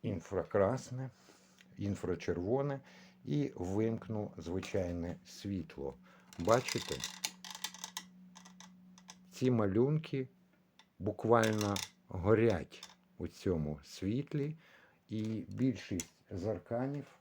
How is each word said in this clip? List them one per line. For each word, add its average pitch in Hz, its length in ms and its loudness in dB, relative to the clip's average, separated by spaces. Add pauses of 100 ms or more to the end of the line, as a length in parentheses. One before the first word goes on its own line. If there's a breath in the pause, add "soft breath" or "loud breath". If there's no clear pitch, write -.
інфракрасне, 104 1080 0 (680 loud breath)
інфрачервоне, 101 1000 -2 (460 loud breath)
і 147 300 0
вимкну 107 840 -2
звичайне 87 760 -2 (100)
світло. 80 720 -6 (440 loud breath)
Бачите? 110 560 2 (2250)
Ці 127 200 2
малюнки 127 760 2 (720)
буквально 107 760 4 (320)
горять 101 840 4 (280)
у 90 100 -6
цьому 78 560 -2
світлі, 139 720 -4 (540 loud breath)
і 110 400 -4
більшість 104 600 -2 (200)
з 95 140 -4
арканів 131 600 -2 (160)